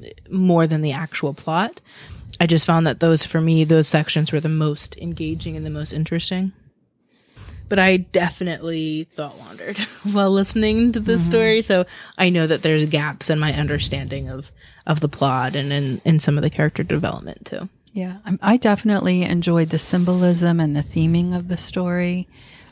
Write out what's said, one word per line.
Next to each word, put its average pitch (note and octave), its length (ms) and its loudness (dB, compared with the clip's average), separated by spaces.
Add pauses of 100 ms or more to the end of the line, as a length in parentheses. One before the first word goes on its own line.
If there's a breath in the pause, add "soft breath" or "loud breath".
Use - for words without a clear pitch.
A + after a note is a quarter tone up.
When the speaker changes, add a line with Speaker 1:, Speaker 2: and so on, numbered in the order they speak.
(320)
Speaker 1:
more F3+ 340 4
than D#3 160 0
the D#3 120 -2
actual D#3+ 400 -6
plot. F3 480 -4 (580 loud breath)
I E3+ 80 4
just E3 180 2
found E3 220 4
that B2+ 140 -2
those, E3 240 4
for E3 160 -2
me, D#3+ 240 4
those D#3+ 240 4
sections D#3 420 0
were D#3 80 -2
the D#3+ 80 -2
most D#3 520 -2
engaging E3 580 -8
and D#3 80 -8
the D#3 40 -8
most D3+ 220 -8
interesting. E3+ 600 -2 (1120 loud breath)
But G3+ 100 0
I F#3+ 200 6
definitely E3 1120 -4
thought D3 260 -12
wandered A2+ 420 -12
<laughs> - 240 -12 (100)
while G3 180 4
listening G#3+ 640 2
to A3+ 80 -2
this A3 220 2
Speaker 2:
Mm-hmm. E3+ 80 2
Speaker 1:
story. A3 300 4
So F#3+ 220 2 (340 loud breath)
I F3+ 120 2
know E3+ 180 2
that D#3 140 0
there's D#3 240 2
gaps D3+ 440 -2
in D#3+ 80 0
my D3+ 160 0
understanding C#3 760 -4
of, C3+ 200 -12 (380 soft breath)
of D#3 140 0
the D3+ 80 0
plot C3 480 -2
and C#3+ 160 -4
in, C#3+ 320 -2
in D#3+ 160 4
some D3 160 2
of D3+ 40 0
the D#3 80 0
character D#3 340 -2
development - 640 -6
too. - 200 -10 (240)
Speaker 2:
Yeah, F#3 320 -8
I'm, G3 180 -4
I A3+ 140 4
definitely G3+ 680 2
enjoyed E3+ 480 0
the E3 80 0
symbolism F3 840 2
and D3+ 120 0
the D3 100 0
theming E3+ 520 0
of F3 140 -6
the F3 80 -2
story. F3+ 720 -4 (420 loud breath)